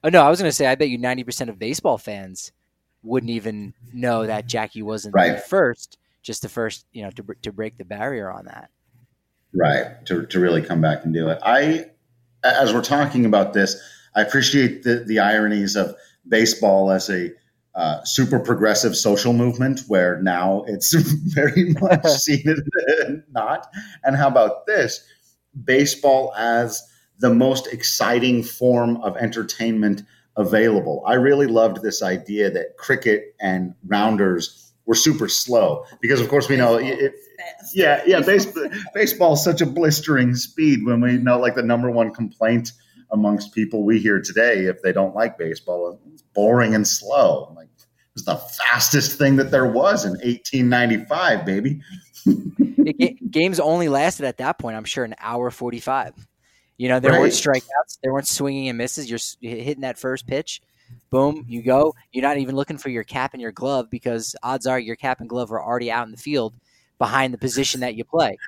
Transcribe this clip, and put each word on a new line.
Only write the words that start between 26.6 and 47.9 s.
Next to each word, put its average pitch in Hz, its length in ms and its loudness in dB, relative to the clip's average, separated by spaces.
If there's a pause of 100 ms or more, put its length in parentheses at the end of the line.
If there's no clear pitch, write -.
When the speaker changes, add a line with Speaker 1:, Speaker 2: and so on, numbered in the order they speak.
Speaker 2:
the 123 140 4
most 131 380 2
exciting 120 720 0
form 120 540 0
of 107 200 -6
entertainment 110 840 -2 (340)
available. 104 720 0
I 113 60 2
really 139 340 4
loved 110 340 2
this 104 220 -4
idea 98 480 -2
that 85 260 -6
cricket - 600 -2
and 92 340 -4 (120)
rounders 101 880 0 (120)
were 113 100 2
super 113 340 0
slow 98 560 0 (160)
because, 123 180 2
of 117 100 0
course, 139 200 2
we 139 80 2
know 117 200 4
Speaker 3:
Baseball 131 220 -4
Speaker 2:
it, 139 140 0
Speaker 3:
is - 140 -20 (120)
fast. - 360 -16
Speaker 2:
yeah, 151 300 4
yeah. 180 140 6
Base-, 196 340 2 (200)
Speaker 3:
<laughs> 202 200 -12
Speaker 2:
baseball 180 400 2
is 147 100 0
such 170 180 0
a 160 40 4
blistering 139 680 2
speed 135 500 0
when 120 160 2
we 120 120 2
know, 123 260 2
like, 123 160 0
the 123 80 0
number 120 260 2
one 117 240 0
complaint 117 580 -2 (400)
amongst 104 420 0
people 107 320 -2
we 110 140 4
hear 101 220 2
today, 107 440 2
if 92 160 -2
they 92 100 0
don't 95 240 0
like 113 220 -2
baseball, 87 600 -6 (140)
it's - 100 -20 (120)
boring 110 420 4
and 104 100 2
slow. 90 720 0
Like, 82 220 -20
it - 100 -20 (260)